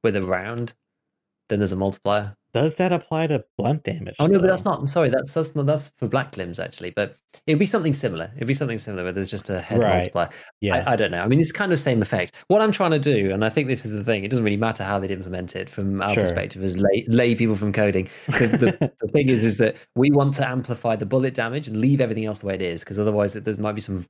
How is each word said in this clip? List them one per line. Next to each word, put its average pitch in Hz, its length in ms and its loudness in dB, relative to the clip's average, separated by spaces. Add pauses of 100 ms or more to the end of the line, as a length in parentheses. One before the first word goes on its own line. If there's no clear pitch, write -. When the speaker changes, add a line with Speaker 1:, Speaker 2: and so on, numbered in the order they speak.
Speaker 1:
with 107 140 2
a 98 80 0
round, 104 500 -4 (760)
then 104 100 0
there's 98 140 2
a - 20 -2
multiplier. 101 600 -2 (180)
Speaker 2:
Does 151 220 0
that 180 180 0
apply 160 340 -2
to 139 160 0 (140)
blunt 151 260 -2
damage, - 360 -8
Speaker 1:
Oh, 151 80 4
no, 196 120 6
but 175 40 4
Speaker 2:
though? 185 40 4
Speaker 1:
that's 185 160 2
not, 143 240 -2
sorry, 147 220 2
that's, 131 240 -2
that's 160 220 -2
not, 143 100 0
that's 147 320 0
for 120 100 -4
black 131 300 -2
limbs, 87 220 -8
actually. 90 320 -10
But - 260 -4 (300)
it'd 156 120 4
be 202 60 4
something 165 280 0
similar. 98 420 -4
It'd 117 120 -6
be 139 60 2
something 135 240 -2
similar 98 260 -8
where 90 80 -4
there's 92 200 -4
just 104 180 -8
a 92 100 -2
head 101 200 -2
Speaker 2:
Right. 104 160 4
Speaker 1:
multiplier. 90 340 0 (320)
Speaker 2:
Yeah. 98 260 0
Speaker 1:
I, 131 60 2
I - 20 2
don't 107 160 0
know. 87 120 -4
I 104 40 0
mean, 131 120 4
it's 160 120 2
kind 190 220 -2
of 147 60 0
same 120 220 0
effect. 95 320 -2 (140)
What 208 140 4
I'm 214 100 4
trying 185 200 0
to 156 80 2
do, 117 340 2
and 104 100 0
I 110 60 2
think 139 180 0
this 127 180 -4
is 107 60 -6
the 104 120 -4
thing, 107 200 0
it 101 60 -6
doesn't 120 160 2
really 101 100 2
matter 110 280 -2
how 98 160 -2
they'd 95 120 -4
implement 90 440 -8
it 92 140 -8
from 98 320 -4
our 101 120 0
Speaker 2:
Sure. 107 100 2
Speaker 1:
perspective 95 400 -2
as 92 140 -2
lay, 98 300 2
lay 120 280 4
people 110 200 2
from 101 180 -2
coding. 95 340 2 (200)
The, 127 200 2
the, 135 500 2
Speaker 2:
<laughs> - 40 -8
Speaker 1:
the 107 100 -4
thing 143 180 4
is, 120 100 4
is 107 180 2
that 110 180 2 (200)
we 135 160 6
want 139 240 4
to 135 120 -2
amplify 123 480 -2
the 101 120 -6
bullet 131 260 0
damage 123 340 -4
and 107 140 -2
leave 139 200 4
everything 110 240 0
else 107 140 -6
the 101 60 -12
way 98 100 -2
it 92 60 -4
is, 85 220 -4
'cause 98 160 -6
otherwise 104 340 2
there 107 240 -6
might 107 160 -2
be 104 80 -6
some 95 280 -6